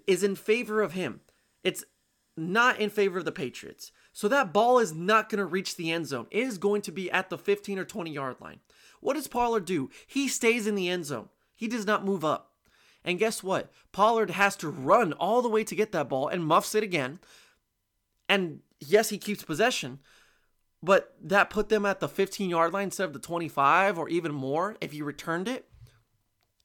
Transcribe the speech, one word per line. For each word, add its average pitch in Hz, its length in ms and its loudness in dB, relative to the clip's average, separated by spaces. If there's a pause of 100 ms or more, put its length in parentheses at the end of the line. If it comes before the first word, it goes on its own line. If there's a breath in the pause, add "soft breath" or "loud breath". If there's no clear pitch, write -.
is 185 160 2
in 196 120 0
favor 214 460 0
of 170 120 -2
him. 175 280 -6 (420)
It's 185 200 -4 (540)
not 196 420 2
in 208 100 0
favor 196 300 0
of 160 60 -4
the 151 80 -2
Patriots. - 580 -10 (200 soft breath)
So - 160 -4
that 247 260 0
ball 240 260 6
is 180 140 0
not 214 360 2
gonna 202 160 -2
reach 180 300 -4
the 165 160 -4
end 165 160 -2
zone. 127 240 -6
It 202 80 -2
is 247 180 -2
going 202 260 2
to 190 80 -10
be 185 200 -8
at 185 180 0
the 170 80 -6
fifteen 202 400 -2
or 175 80 -6
twenty 170 260 -8
yard 139 280 -6
line. 80 200 -18 (420 soft breath)
What 277 120 2
does 294 140 -6
Pollard 233 380 0
do? 156 240 -2 (180 loud breath)
He 277 200 -2
stays 233 400 2
in 208 80 0
the 180 140 0
end 180 160 -2
zone. 127 240 -8 (260)
He 226 120 -6
does 220 180 -4
not 196 200 0
move 190 200 0
up. - 280 -2 (500 soft breath)
And 175 160 -2
guess 220 240 0
what? 185 280 -2 (200 soft breath)
Pollard 214 400 2
has 196 260 2
to 160 120 -6
run 165 440 4
all 220 280 2
the 233 80 0
way 220 140 2
to 208 120 -10
get 208 160 0
that 156 180 -2
ball 135 180 0
and 175 180 -2
muffs 170 300 2
it 214 80 2
again. 165 360 -4 (1080 soft breath)
And 180 340 0 (180)
yes, 208 300 4
he 208 80 -4
keeps 208 260 -6
possession, 160 560 0 (840 soft breath)
but 185 380 4
that 185 280 2
put 202 200 -4
them 208 160 2
at 196 140 0
the 147 100 -2
fifteen 190 400 -2
yard 165 240 2
line 196 120 -2
instead 190 200 -4
of 151 80 -6
the 139 60 -12
twenty-five 170 800 2
or 156 120 -4
even 165 240 -2
more 151 480 -2
if 135 100 -6
he 151 100 -10
returned 165 460 -4
it. 254 220 -6 (960 soft breath)